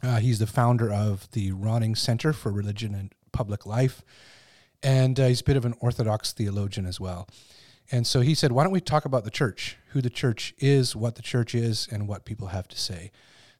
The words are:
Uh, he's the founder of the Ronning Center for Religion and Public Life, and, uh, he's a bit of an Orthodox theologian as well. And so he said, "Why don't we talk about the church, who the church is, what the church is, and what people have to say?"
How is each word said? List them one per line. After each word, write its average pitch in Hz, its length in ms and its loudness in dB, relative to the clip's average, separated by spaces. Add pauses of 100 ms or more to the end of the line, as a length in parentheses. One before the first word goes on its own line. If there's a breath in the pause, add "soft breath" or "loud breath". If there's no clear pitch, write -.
Uh, 127 140 2
he's 113 220 4
the 110 80 2
founder 120 460 2
of 104 400 -2
the 98 200 -2
Ronning 110 440 0
Center 127 360 0
for 110 200 -4
Religion 101 420 -4
and 98 180 -8 (200)
Public 104 320 -4
Life, 123 380 0 (800 loud breath)
and, 131 360 4
uh, 131 100 4
he's 123 120 4
a - 40 -10
bit 139 120 4
of 120 80 0
an 120 160 -2
Orthodox 113 520 0
theologian 101 520 -4
as 90 160 -6
well. 90 260 -8 (640 loud breath)
And 120 160 0
so 131 140 2
he 143 140 4
said, 143 180 2
"Why 135 120 4
don't 196 80 0
we 185 80 2
talk 151 240 0
about 127 200 0
the 107 60 -8
church, - 460 -4 (120)
who 139 120 -2
the 123 100 -2
church - 480 -2
is, 135 360 4
what 113 200 -4
the - 80 -16
church 120 320 0
is, 117 360 0
and 104 160 -4
what 101 180 -8
people 101 240 -10
have 92 200 -6
to - 100 -12
say?" 92 340 -8 (480 soft breath)